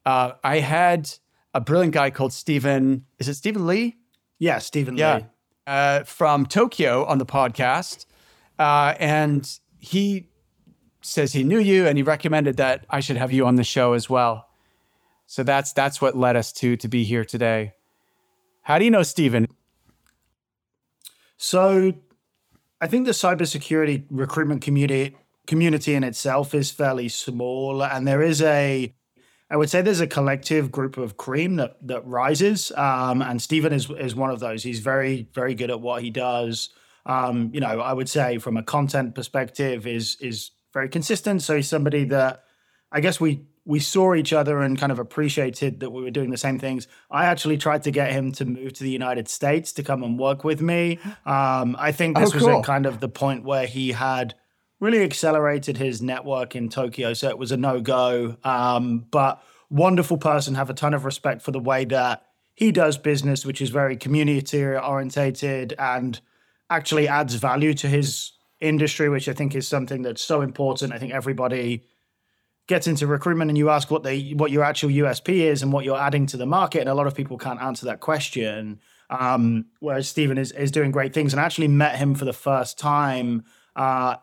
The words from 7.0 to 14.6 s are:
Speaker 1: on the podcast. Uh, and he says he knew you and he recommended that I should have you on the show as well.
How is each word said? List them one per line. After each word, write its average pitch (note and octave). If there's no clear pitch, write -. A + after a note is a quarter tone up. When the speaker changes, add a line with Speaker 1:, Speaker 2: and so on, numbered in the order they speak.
Speaker 1:
on D3+
the B2+
podcast. C3+
Uh, D3
and D3+
he G3
says C#3+
he C3+
knew F#3+
you F#3+
and C#3+
he C#3
recommended D3+
that C3
I C#3+
should C3+
have C3
you C3
on B2
the B2
show B2
as A#2+
well. A#2+